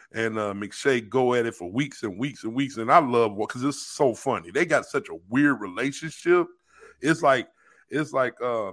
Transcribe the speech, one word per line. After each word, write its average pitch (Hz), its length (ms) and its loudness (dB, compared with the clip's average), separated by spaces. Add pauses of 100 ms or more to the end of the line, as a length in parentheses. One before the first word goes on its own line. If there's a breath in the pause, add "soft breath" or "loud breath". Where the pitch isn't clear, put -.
(140)
and, 110 260 -2
uh, 104 140 -2
McShay 104 560 -2
go 127 240 2
at 120 120 2
it 117 80 -4
for 87 160 -12
weeks 139 340 -4
and 98 140 -6
weeks 135 280 -6
and 113 100 -6
weeks. 131 220 -2
And 113 120 -2
I 160 100 8
love 120 360 4
what, 104 140 -4
'cause 123 120 -8
it's 139 240 -2
so 135 300 0
funny. 95 340 -4
They 135 160 -2
got 147 200 0
such - 240 -6
a 82 60 -10 (120)
weird 131 320 4
relationship. 143 880 -2 (540 soft breath)
It's 156 200 0
like, 135 280 4 (400 soft breath)
it's 147 240 -4
like, 127 280 0
uh, 113 320 -2